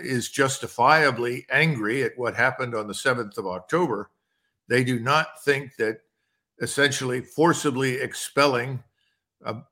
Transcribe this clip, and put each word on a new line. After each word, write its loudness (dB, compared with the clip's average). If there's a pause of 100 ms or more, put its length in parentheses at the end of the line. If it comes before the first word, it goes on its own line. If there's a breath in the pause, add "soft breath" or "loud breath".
is -4
justifiably 2
angry 0
at -4
what -4
happened -2
on -4
the -8
seventh -2
of -6
October, -2 (580)
they 2
do 0
not 0
think -2
that -2 (600)
essentially 0
forcibly 2
expelling, -2 (640)
uh, -8 (100)